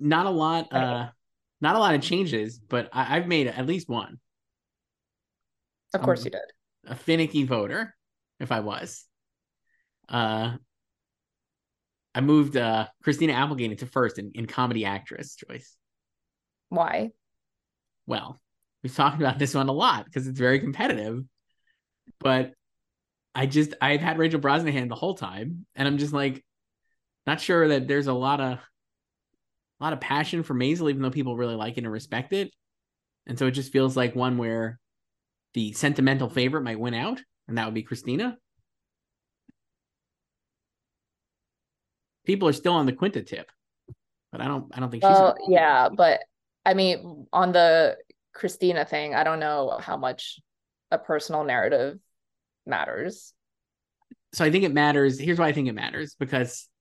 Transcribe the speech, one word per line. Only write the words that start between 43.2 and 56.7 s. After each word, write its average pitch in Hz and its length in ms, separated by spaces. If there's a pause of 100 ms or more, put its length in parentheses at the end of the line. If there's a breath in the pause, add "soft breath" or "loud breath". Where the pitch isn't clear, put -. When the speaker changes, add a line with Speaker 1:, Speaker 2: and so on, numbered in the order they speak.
Speaker 1:
tip, - 280 (800)
but 120 100
I 123 60
don't, 135 260
I - 60
don't 127 140
think 117 100
she's 196 80
Speaker 2:
Well, 190 260
Speaker 1:
gonna - 160
Speaker 2:
yeah, 151 360
but 175 320 (440)
I 190 100
mean, 175 580
on 180 180
the 165 460 (360)
Christina 180 520
thing, 151 280
I 147 120
don't 160 160
know 147 400
how - 160
much 127 420 (540)
a 160 60
personal 151 440
narrative 139 560 (640)
matters. 98 720 (1000)
Speaker 1:
So - 120
I 156 80
think 190 100
it 170 100
matters. 143 460
Here's 165 220
why 165 80
I 147 40
think 139 140
it 117 80
matters, 147 400
because 131 540 (120)